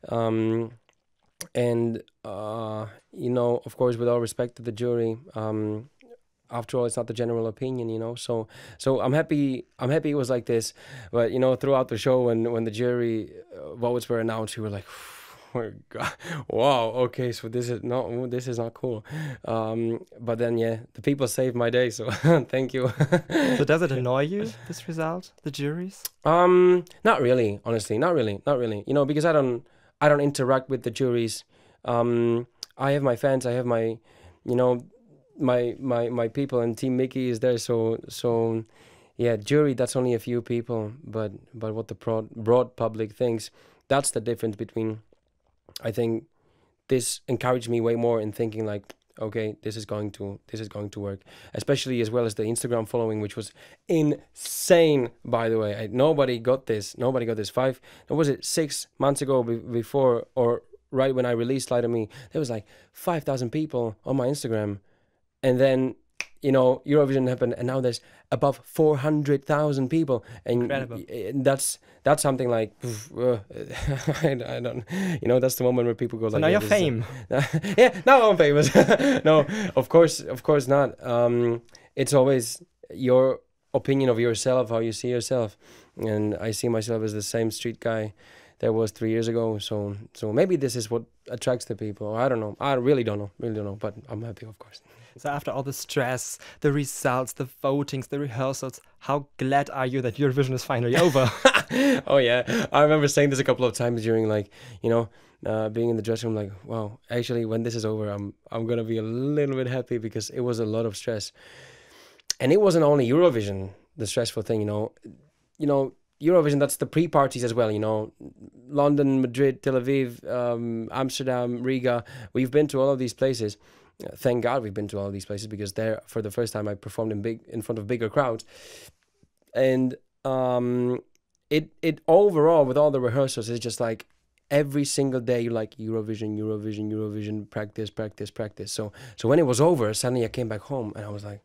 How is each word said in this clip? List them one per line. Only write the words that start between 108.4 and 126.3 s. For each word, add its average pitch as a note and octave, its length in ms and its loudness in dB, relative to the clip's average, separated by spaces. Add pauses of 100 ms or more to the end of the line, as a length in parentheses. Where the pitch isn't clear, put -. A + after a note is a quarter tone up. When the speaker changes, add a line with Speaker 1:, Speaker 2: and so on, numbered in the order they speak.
Speaker 1:
I'm A#2 160 -6
gonna A#2 160 -2
be A2+ 140 -4
a A2 40 -2
little C3+ 540 -2
bit C3 100 -2
happy," B2 320 -4
because A2 320 -8
it - 120 -8
was A#2+ 180 -2
a A2+ 60 0
lot A2 200 -2
of G#2+ 100 -4
stress. A2 360 -6 (1080)
And B2+ 140 2
it G3+ 80 6
wasn't E3+ 240 6
only C#3+ 240 6
Eurovision, A2 600 2 (280)
the A2+ 80 -6
stressful A2+ 380 -2
thing, A2+ 160 0
you G#2 80 -2
know. G#2 240 -4 (640)
You D#3 80 -4
know, C#3 280 2 (280)
Eurovision, D3+ 380 4
that's C#3 180 0
the - 80 -2
pre-parties C#3+ 580 2
as A#2 120 0
well, A2+ 160 2
you G#2+ 80 -2
know. G#2+ 340 -2 (540)
London, C#3+ 540 4
Madrid, B2+ 420 0
Tel C3+ 100 0
Aviv, B2+ 560 0
um, A#2 640 -4
Amsterdam, B2 720 -2
Riga. B2+ 400 0 (300)
We've B2+ 180 0
been D3 160 4
to C#3 140 -2
all C#3 100 4
of C3+ 80 0
these B2 140 -4
places. A2+ 440 -2 (480)
Uh, - 100 -10
thank A#2+ 280 0
God A#2+ 180 0
we've G#2+ 140 -8
been G#2 140 -6
to G#2 100 -6
all G2 100 -4
these G2 160 -8
places, G#2 220 -10
because G2+ 260 -8
there, A2 320 -4
for - 160 -6
the G#2 100 -6